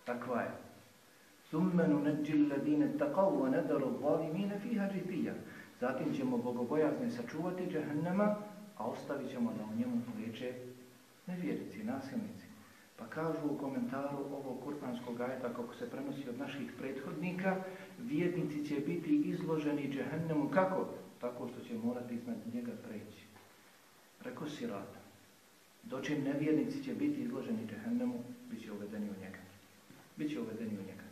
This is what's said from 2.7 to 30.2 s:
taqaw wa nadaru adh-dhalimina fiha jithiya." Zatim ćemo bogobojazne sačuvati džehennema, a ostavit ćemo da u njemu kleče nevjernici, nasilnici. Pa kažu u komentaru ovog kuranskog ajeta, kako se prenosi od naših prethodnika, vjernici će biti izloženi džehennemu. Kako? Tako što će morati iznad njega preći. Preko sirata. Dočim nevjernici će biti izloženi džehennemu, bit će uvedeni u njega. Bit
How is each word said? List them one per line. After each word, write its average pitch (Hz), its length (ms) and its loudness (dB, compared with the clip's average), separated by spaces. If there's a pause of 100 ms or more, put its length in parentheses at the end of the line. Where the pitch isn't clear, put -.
taqaw 190 420 6
wa 131 100 4
nadaru 139 360 4
adh-dhalimina 160 760 2
fiha 208 220 2
jithiya." 185 480 0 (480)
Zatim - 340 2
ćemo 127 240 2
bogobojazne 123 720 2
sačuvati 175 560 -2
džehennema, 165 720 4 (400)
a 107 80 -4
ostavit - 460 -4
ćemo - 280 0
da 214 60 -4
u 220 140 -4
njemu 233 240 2 (120)
kleče 123 380 -4 (720)
nevjernici, 185 580 -4
nasilnici. - 640 -4 (500)
Pa 113 80 -12
kažu 151 460 -2
u - 80 -2
komentaru 135 600 -2
ovog 135 460 -4
kuranskog 123 560 -4
ajeta, 120 340 -2
kako 120 200 -4
se 120 160 -6
prenosi 135 380 -6
od 120 100 -6
naših - 400 -6
prethodnika, 180 840 0 (340)
vjernici 147 680 2
će 143 80 0 (120)
biti 170 300 4
izloženi 151 760 2
džehennemu. 160 580 2
Kako? 190 380 4 (320)
Tako 123 280 -4
što - 200 -8
će 117 100 -4
morati 120 360 -2
iznad 113 220 -4 (180)
njega 120 180 -4 (160)
preći. - 380 -10 (920)
Preko 139 300 -6
sirata. 101 500 -6 (840)
Dočim 135 420 -2
nevjernici 147 600 2
će 123 100 -2
biti 147 260 2
izloženi 113 460 -2
džehennemu, 240 580 0 (260)
bit - 140 -6
će 107 80 -10
uvedeni 104 340 -4
u 95 140 -6
njega. 95 180 -10 (800)
Bit 151 160 -2